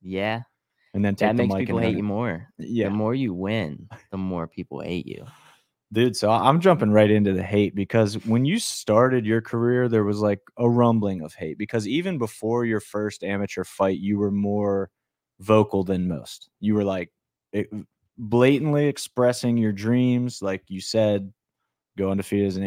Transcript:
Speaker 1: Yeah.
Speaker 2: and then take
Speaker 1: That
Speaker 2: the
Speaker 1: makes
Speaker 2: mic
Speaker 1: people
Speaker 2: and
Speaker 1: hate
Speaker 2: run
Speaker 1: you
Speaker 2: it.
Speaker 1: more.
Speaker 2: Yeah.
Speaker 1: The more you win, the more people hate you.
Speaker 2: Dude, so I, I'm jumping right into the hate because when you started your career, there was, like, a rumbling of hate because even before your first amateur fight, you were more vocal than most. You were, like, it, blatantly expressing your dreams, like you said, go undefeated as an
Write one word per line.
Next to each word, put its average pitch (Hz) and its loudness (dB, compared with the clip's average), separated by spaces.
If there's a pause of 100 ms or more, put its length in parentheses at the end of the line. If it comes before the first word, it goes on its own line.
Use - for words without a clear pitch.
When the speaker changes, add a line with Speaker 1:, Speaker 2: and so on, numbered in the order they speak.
Speaker 1:
Yeah. 98 -4 (520)
Speaker 2:
and 101 0
then 101 0
take 107 0
Speaker 1:
That 117 0
Speaker 2:
the 123 2
Speaker 1:
makes 98 0
Speaker 2:
mic 95 -2
Speaker 1:
people 95 -2
Speaker 2:
and - 2
Speaker 1:
hate - 2
Speaker 2:
run 98 -2
Speaker 1:
you 104 -2
Speaker 2:
it. - -2
Speaker 1:
more. 104 -4 (100)
Speaker 2:
Yeah. 113 -4
Speaker 1:
The 101 -2
more 107 0
you 120 -4
win, 95 -4 (240)
the 98 -8
more 92 -4
people 80 -12
hate 80 -6
you. - -14 (680)
Speaker 2:
Dude, 113 2
so 104 0
I, 117 4
I'm 160 4
jumping 165 4
right 107 6
into 104 4
the 90 0
hate 101 0
because 101 0 (120)
when 117 2
you 208 0
started 120 2
your 113 2
career, 120 0
there 110 2
was, 104 0
like, 104 0 (160)
a 120 2
rumbling 113 2
of 76 -12
hate 80 -8
because 104 -4
even 175 -2
before 117 -4
your 110 0
first 104 -8
amateur 98 -4
fight, 95 -2
you 101 -2
were 101 0
more 101 -2 (520)
vocal 104 2
than 92 -2
most. - -10 (120)
You 107 0
were, 104 0
like, 95 -4 (420)
it, 101 -4 (480)
blatantly 135 2
expressing 123 0
your 110 2
dreams, 123 0
like 95 -4
you 95 -10
said, 104 0 (640)
go 95 -2
undefeated 101 0
as 95 -4
an 98 -4